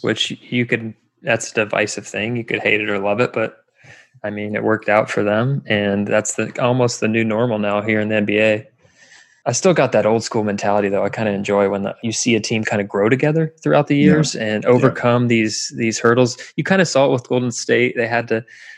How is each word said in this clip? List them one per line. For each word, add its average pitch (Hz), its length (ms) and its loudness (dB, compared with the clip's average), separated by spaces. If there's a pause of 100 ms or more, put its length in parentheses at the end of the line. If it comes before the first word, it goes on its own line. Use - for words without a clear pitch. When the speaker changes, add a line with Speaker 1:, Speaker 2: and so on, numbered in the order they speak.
Speaker 1:
Which 113 280 -2 (100)
you 123 260 -4
could, 113 280 -6 (280)
that's - 300 -4
a - 20 -16
divisive 104 520 -2
thing. 110 300 -6
You 117 80 -6
could 107 160 -4
hate 107 200 0
it 107 80 -6
or 101 100 -2
love 101 220 -2
it, 123 120 0
but - 320 -6 (600)
I 107 60 -6
mean, 104 240 -6
it 110 80 -4
worked 110 260 0
out 107 220 2
for - 120 -2
them, 110 440 0
and 101 400 0
that's 107 280 0
the, 110 260 -4
almost 123 400 0
the 113 80 0
new 113 160 0
normal 110 340 0
now 104 240 -2
here 107 180 0
in 107 80 -2
the 107 80 0
N 104 80 0
B 104 140 0
A. 110 280 2 (800)
I 202 60 0
still 190 220 2
got 143 180 2
that 107 140 4
old 110 160 2
school 110 220 -2
mentality, 101 460 0
though. 98 120 0
I 101 60 0
kinda 107 240 -2
enjoy 101 380 0
when 98 120 -2
the, 98 200 -6
you 113 100 -2
see 117 220 0
a 110 60 2
team 110 220 -2
kinda 104 220 -2
grow 101 240 0
together 151 440 0 (100)
throughout 147 240 2
the 143 100 0
Speaker 2:
Yeah. 143 160 4
Speaker 1:
years 151 240 0
and 107 280 -2
Speaker 2:
Yeah. 123 60 4
Speaker 1:
overcome 123 580 2
these, 113 480 0
these 113 220 -2
hurdles. 120 380 4 (200)
You 160 80 -2
kinda 190 200 2
saw 139 220 2
it 139 60 2
with 127 140 -2
Golden 127 240 -2
State. 120 460 0
They 113 100 0
had 117 220 -2
to, 113 160 -2 (340)